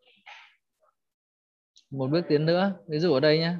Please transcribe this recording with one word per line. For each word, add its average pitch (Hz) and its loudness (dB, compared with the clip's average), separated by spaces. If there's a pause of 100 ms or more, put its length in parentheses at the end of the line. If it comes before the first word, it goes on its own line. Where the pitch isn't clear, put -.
(1900)
Một 135 -6
bước 170 0
tiến 151 2
nữa, 185 2 (160)
ví 151 -6
dụ 170 2
ở 131 2
đây 151 4
nhé, 165 -2